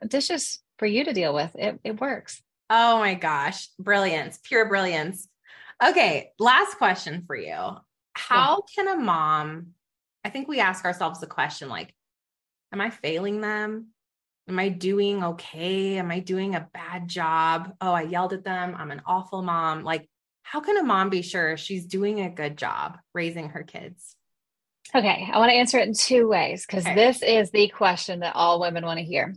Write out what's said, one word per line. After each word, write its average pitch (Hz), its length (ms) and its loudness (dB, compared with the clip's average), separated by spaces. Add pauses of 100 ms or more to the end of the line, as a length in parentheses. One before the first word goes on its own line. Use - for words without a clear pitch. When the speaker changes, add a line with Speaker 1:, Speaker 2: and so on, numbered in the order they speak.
Speaker 1:
dishes 285 540 -4 (160)
for 214 80 -2
you 214 200 2
to 302 80 -4
deal 170 200 0
with. 151 220 -2
It, - 280 -6
it 220 160 -8
works. - 420 -8 (280)
Speaker 2:
Oh 226 300 6
my 202 160 2
gosh. 156 540 -4 (100)
Brilliance, 190 640 0
pure 226 260 4
brilliance. 185 580 -2 (560)
Okay. 240 540 4
Last 277 380 4
question 175 500 0
for 139 100 -10
you. 80 220 -8 (580)
How 277 480 2 (140)
Speaker 1:
Yeah. 403 60 0
Speaker 2:
can 381 160 0
a - 20 -2
mom, 160 720 -2 (500)
I 208 60 -6
think 262 180 -8
we 285 120 -2
ask 190 260 0
ourselves 175 340 -4
the 170 80 -12
question, 147 420 -6
like, 90 260 -12 (760)
"Am 196 80 -8
I 220 120 -4
failing 196 500 -4
them? 214 460 -6 (600)
Am 185 100 -2
I 196 100 2
doing 196 540 0
okay? 185 720 -4
Am 175 140 -4
I 175 80 -4
doing 185 340 -4
a 160 200 -6
bad 175 340 -12
job? 165 720 0
Oh, 185 140 0
I 170 80 2
yelled 180 320 -2
at 190 100 -10
them. 180 340 -6
I'm 151 140 -10
an 143 140 -12
awful 185 360 -2
mom." 165 420 -2
Like, 160 260 -4 (340)
how - 160 -8
can 403 180 0
a 370 60 2
mom 196 260 2
be 185 120 -2
sure 170 360 -2
she's 180 280 -8
doing 202 340 -2
a 185 100 -4
good 151 280 -8
job - 420 -6 (140)
raising 165 360 -6
her 151 140 -12
kids? - 520 -18 (800)
Speaker 1:
Okay. 196 380 2
I 214 80 4
wanna 240 140 8
answer 247 260 4
it 196 80 2
in 220 60 -2
two 233 340 4
ways 180 380 0
'cause 190 200 -4
Speaker 2:
Okay. 170 80 -2
Speaker 1:
this 240 300 6
is 220 280 4
the 208 180 4
question 180 500 0
that 170 160 -4
all 170 240 4
women 170 260 -2
wanna 165 160 -4
hear. 170 360 -4